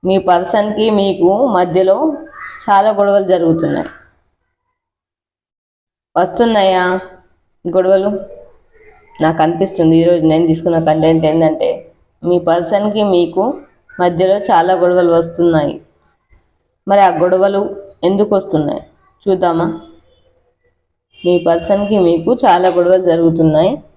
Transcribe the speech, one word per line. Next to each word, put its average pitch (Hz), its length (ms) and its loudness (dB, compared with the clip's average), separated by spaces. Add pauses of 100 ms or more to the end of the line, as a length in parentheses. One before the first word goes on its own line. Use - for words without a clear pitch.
మీ 190 140 2
పర్సన్‌కి 208 720 0
మీకు 196 560 0
మధ్యలో 190 640 0 (500)
చాలా 202 280 2
గొడవలు 202 340 0
జరుగుతున్నాయి. 165 640 0 (2250)
వస్తున్నాయా 185 840 0 (640)
గొడవలు? 185 460 0 (1120)
నాకు 160 200 0
అనిపిస్తుంది 165 540 0
ఈరోజు 165 300 2
నేను 160 200 2
తీసుకున్న 165 380 -2
కంటెంట్ 160 400 2
ఏంటంటే 160 680 -2 (320)
మీ 175 140 0
పర్సన్‌కి 196 680 -2
మీకు 185 500 0 (460)
మధ్యలో 180 380 0
చాలా 185 360 2
గొడవలు 175 380 2
వస్తున్నాయి. 165 680 0 (1080)
మరి 196 120 2
ఆ - 180 4
గొడవలు 185 580 0 (280)
ఎందుకు 202 320 0
వస్తున్నాయి 156 460 -4 (460)
చూద్దామా? 170 520 -2 (1400)
మీ 175 240 0
పర్సన్‌కి 202 500 -2
మీకు 170 360 0
చాలా 185 340 2
గొడవలు 180 360 2
జరుగుతున్నాయి 165 760 0 (140)